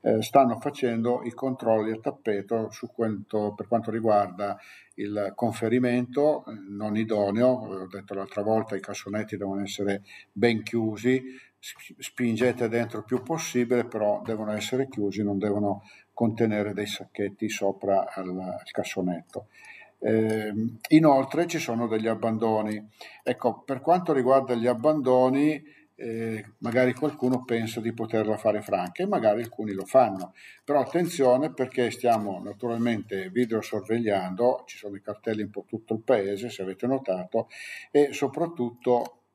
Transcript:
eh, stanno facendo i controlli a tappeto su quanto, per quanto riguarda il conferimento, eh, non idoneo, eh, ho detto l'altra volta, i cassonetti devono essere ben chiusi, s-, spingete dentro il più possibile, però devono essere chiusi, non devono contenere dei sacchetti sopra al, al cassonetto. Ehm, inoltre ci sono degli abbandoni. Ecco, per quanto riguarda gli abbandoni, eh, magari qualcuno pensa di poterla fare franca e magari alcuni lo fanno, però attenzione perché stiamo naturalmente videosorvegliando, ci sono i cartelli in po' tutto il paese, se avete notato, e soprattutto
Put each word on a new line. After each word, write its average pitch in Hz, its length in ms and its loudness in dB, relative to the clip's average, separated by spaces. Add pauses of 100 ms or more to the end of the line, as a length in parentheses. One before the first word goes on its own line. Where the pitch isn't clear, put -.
eh, 113 200 2
stanno 120 380 4
facendo 120 600 -2
i 117 80 -6
controlli 113 600 0
a 110 60 -4
tappeto 110 720 -4
su - 220 -12
quanto, 107 600 -4
per 104 120 -8
quanto 113 240 -2
riguarda 101 680 0 (380)
il 101 380 -4
conferimento, 123 1080 0
eh, - 80 -14 (160)
non 107 300 -4
idoneo, 110 680 2
eh, 98 180 -10
ho 95 40 -10
detto 98 260 -14
l'altra 95 300 -6
volta, 107 340 0
i 92 40 -4
cassonetti 104 580 -8
devono 98 240 -4
essere 98 400 -4 (280)
ben 110 320 2
chiusi, 113 600 0 (360)
s-, - 400 -20
spingete 120 720 0
dentro 113 300 -2
il 107 60 -10
più 127 180 -2
possibile, 123 640 0
però 104 360 0
devono 107 300 -4
essere 127 340 -2
chiusi, 101 360 -4
non 101 160 0
devono 101 440 0 (300)
contenere 110 600 0
dei 104 140 -4
sacchetti 101 640 -6
sopra 98 640 0
al, 92 240 -6
al 92 320 -10
cassonetto. - 760 -6 (500)
Ehm, 110 800 0 (100)
inoltre 151 580 6
ci 170 120 -4
sono 117 300 -2
degli 110 180 0
abbandoni. 107 840 0 (340)
Ecco, 123 420 0
per 131 180 -6
quanto 175 320 4
riguarda 131 400 4
gli 117 120 0
abbandoni, 131 960 4 (320)
eh, 113 640 -6
magari 127 360 2
qualcuno 127 500 0
pensa 117 360 -2
di 113 120 -2
poterla 110 460 0
fare 107 240 2
franca 92 400 -2
e 190 40 0
magari 117 360 2
alcuni 113 300 -6
lo 95 120 -6
fanno, 101 480 2 (320)
però 143 160 2
attenzione 147 720 2
perché 123 380 0
stiamo 104 520 0
naturalmente 104 840 -2
videosorvegliando, 110 1400 0
ci - 120 -20
sono 101 180 -12
i - 60 -16
cartelli 107 400 -4
in 101 80 -6
po' - 160 -10
tutto - 260 -8
il 110 100 -2
paese, 101 460 0
se 104 140 -10
avete 95 240 -6
notato, 113 600 -2 (420)
e 147 220 4
soprattutto 123 1080 -2 (140)